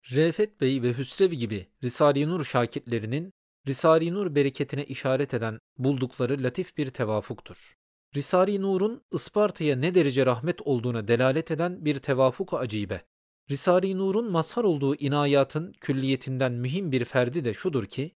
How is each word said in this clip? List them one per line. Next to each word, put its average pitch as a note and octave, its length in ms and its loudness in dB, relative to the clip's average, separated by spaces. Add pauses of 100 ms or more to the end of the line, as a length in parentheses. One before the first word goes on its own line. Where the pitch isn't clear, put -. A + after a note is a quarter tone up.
(120)
Refet E3 500 0
Bey C3+ 200 0
ve A#2+ 160 0
Hüsrev E3+ 340 0
gibi A2 360 -6 (160)
Risale-i C#3+ 440 2
Nur E3+ 160 -2
şakirtlerinin A#2+ 880 -2 (360)
Risale-i D#3+ 460 4
Nur F#3 220 -4
bereketine C#3 500 0
işaret C3+ 480 -2
eden A2+ 260 -4 (180)
buldukları C3 680 -2
latif B2+ 340 -4
bir C#3 120 -4
tevafuktur. - 840 -6 (420)
Risale-i F#3+ 460 2
Nur'un G3 400 0 (100)
Isparta'ya G3 640 0
ne E3 200 0
derece C#3 300 4
rahmet B2+ 360 0
olduğuna A#2 460 -2
delalet C3 440 2
eden E3+ 340 -4
bir D3 140 0
tevafuk-u C3 580 0
acibe. G#2 480 -4 (440)
Risale-i F#3 480 2
Nur'un G3 340 -2
mazhar D#3+ 320 0
olduğu D3 320 2
inayatın C#3+ 840 0
külliyetinden C3+ 680 -2
mühim C3 400 -2
bir B2 120 2
ferdi B2+ 420 0
de A2 80 0
şudur C3+ 320 -2
ki C#3+ 320 -8